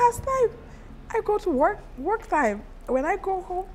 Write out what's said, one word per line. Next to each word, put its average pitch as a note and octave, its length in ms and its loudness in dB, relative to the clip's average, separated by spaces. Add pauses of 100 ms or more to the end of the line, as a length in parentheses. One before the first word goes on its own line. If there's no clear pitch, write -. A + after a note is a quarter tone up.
has A#4+ 180 6
time. C5 300 2 (640)
I A4 100 0
go G#4 140 2
to F#4 120 -2
work, D#4+ 280 4 (200)
work G4 300 -2
time. A3+ 340 2 (240)
When C4 200 2
I F#4+ 100 2
go F#4+ 260 -2
home, F4+ 320 -4